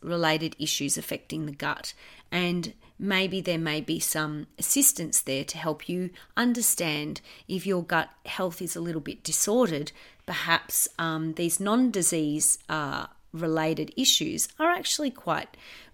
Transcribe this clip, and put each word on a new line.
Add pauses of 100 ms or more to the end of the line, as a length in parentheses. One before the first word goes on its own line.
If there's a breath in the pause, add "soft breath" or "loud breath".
related
issues
affecting
the
gut. (400 loud breath)
And (260 soft breath)
maybe
there
may
be
some (120)
assistance
there
to
help
you (260 loud breath)
understand (260 loud breath)
if
your
gut (160)
health
is
a
little
bit
disordered, (340 loud breath)
perhaps, (100)
um,
these
non-disease, (100)
uh, (260)
related
issues (100)
are
actually
quite (380 loud breath)